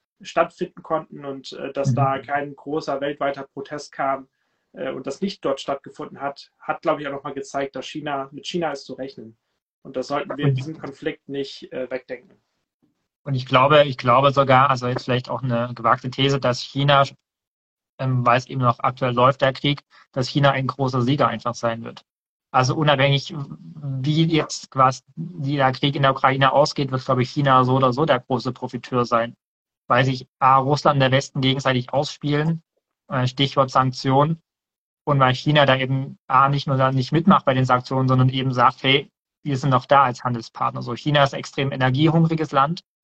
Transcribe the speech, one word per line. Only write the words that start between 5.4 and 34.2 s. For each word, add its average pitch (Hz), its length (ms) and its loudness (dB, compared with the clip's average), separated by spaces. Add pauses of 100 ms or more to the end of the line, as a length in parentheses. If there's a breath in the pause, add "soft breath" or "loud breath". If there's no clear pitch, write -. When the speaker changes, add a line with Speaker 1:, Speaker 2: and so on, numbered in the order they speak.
Speaker 1:
dort 139 160 -2
stattgefunden 143 600 -10
hat, - 380 -10
hat, - 240 -8
glaub 151 160 0
ich, 147 80 -10
auch 139 40 -8
noch 139 120 -10
mal 139 100 -10
gezeigt, 139 420 -8
dass 127 120 -12
China, 143 440 -8
mit 139 160 -16
China 170 240 -4
ist 139 140 -10
zu 131 80 -14
rechnen. 120 440 -14 (460)
Und 135 140 -12
das 127 100 -6
sollten 143 300 -6
wir 143 100 -2
in 139 60 2
Speaker 2:
Und - 20 -2
Speaker 1:
diesem 143 220 -8
Konflikt 147 500 -10
nicht, 139 460 -10
äh, 127 180 -8
wegdenken. - 500 -14 (800)
Speaker 2:
Und 139 120 -4
ich 127 100 -4
glaube, 143 400 6
ich 135 120 -6
glaube 135 340 4
sogar, 135 380 4
also 123 180 -2
jetzt 127 180 -4
vielleicht 123 240 -2
auch 123 140 -6
eine 120 320 -2
gewagte 120 340 0
These, 139 300 0
dass 123 220 -2
China, 139 420 2 (960)
ähm, 127 260 -2
weil 120 120 4
es 127 100 -6
eben 135 140 -6
noch 120 180 0
aktuell 127 340 -2
läuft, 127 280 2
der 135 120 2
Krieg, 143 300 -4 (280 soft breath)
dass 127 160 -4
China 143 240 2
ein 135 160 -2
großer 127 340 -2
Sieger 131 260 2
einfach 117 280 -6
sein 117 280 -4
wird. 120 200 -16 (480)
Also 131 240 2
unabhängig, 139 600 2
wie 147 880 -4
jetzt 156 460 -2
quasi 131 300 2 (140)
der 143 560 -2
Krieg 139 240 -2
in 151 60 -2
der 135 100 4
Ukraine 135 400 2
ausgeht, 139 400 2
wird, 127 140 -4
glaube 127 180 2
ich, - 80 -6
China 135 320 4
so 127 140 2
oder 131 160 2
so 147 120 -2
der 127 140 2
große 127 340 -4
Profiteur 123 520 -4
sein. 117 300 -2 (520)
Weil 127 180 2
sich 127 220 -4 (120)
A, 135 180 6
Russland 143 380 2
und 139 60 2
der 131 100 2
Westen 139 300 -2
gegenseitig 131 520 0
ausspielen, 147 720 -2 (460)
äh, 127 180 0
Stichwort 139 440 0
Sanktionen, 135 720 2 (640)